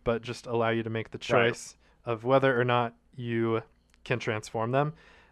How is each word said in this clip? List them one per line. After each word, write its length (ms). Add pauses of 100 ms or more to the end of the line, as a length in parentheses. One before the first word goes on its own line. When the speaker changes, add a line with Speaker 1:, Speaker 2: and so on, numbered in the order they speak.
Speaker 1:
but 180
just 240
allow 240
you 120
to 80
make 200
the 80 (100)
Speaker 2:
Right. 260
Speaker 1:
choice 220 (280)
of 200
whether 340
or 60
not 300 (220)
you 460 (420)
can 140
transform 540
them. 220 (380)